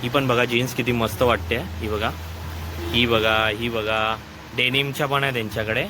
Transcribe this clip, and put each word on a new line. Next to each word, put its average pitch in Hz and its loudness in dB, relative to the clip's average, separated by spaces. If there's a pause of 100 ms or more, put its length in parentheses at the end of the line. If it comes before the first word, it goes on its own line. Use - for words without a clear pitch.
ही 123 -2
पण 135 2
बघा 123 4
जीन्स 120 0
किती 123 0
मस्त 117 0
वाटते. 117 2
ही 120 -6
बघा, 107 -2 (840)
ही 120 4
बघा, 110 4
ही 117 -2
बघा, 110 0 (400)
डेनिमच्या 135 2
पण 139 2
आहे 135 0
त्यांच्याकडे. 110 -2